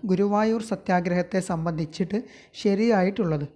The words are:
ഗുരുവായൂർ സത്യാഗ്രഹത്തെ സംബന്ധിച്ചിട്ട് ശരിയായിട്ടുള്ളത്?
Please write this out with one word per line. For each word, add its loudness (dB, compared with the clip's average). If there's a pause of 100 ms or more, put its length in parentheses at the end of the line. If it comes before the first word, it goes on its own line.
(100)
ഗുരുവായൂർ 2 (100)
സത്യാഗ്രഹത്തെ 0
സംബന്ധിച്ചിട്ട് -4 (420)
ശരിയായിട്ടുള്ളത്? 2